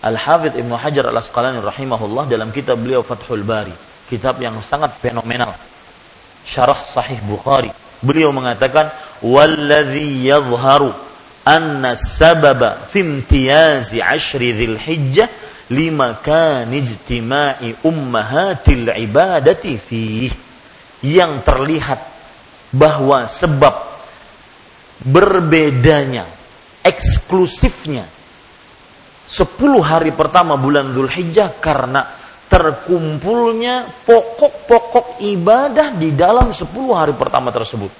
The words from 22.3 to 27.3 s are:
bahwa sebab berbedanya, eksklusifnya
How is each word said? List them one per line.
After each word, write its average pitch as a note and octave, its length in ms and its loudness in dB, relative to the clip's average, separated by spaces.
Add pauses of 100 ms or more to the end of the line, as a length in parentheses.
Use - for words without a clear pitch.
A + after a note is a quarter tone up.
bahwa C3+ 560 4
sebab C#3+ 500 2 (1200)
berbedanya, D3+ 1300 2 (580)
eksklusifnya - 1200 -2 (1200)